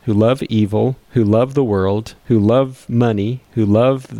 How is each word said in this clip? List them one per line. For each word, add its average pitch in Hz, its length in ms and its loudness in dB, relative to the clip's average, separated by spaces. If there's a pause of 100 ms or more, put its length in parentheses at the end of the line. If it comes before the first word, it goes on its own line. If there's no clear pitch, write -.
who 117 80 -2
love 113 380 2
evil, 107 460 0 (160)
who 117 120 0
love 117 300 0
the 139 100 0
world, 101 500 -2 (120)
who 117 120 2
love 131 500 0
money, 117 520 -2 (120)
who 113 120 -2
love 123 560 0